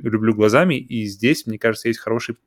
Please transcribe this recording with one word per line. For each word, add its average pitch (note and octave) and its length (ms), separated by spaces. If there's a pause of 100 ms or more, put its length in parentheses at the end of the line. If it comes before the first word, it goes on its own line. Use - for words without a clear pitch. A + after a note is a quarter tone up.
люблю A2 260
глазами, B2 400
и A#2+ 300
здесь, G#2+ 420
мне A2 120
кажется, A2+ 300
есть A2+ 100
хороший, A#2 360 (120)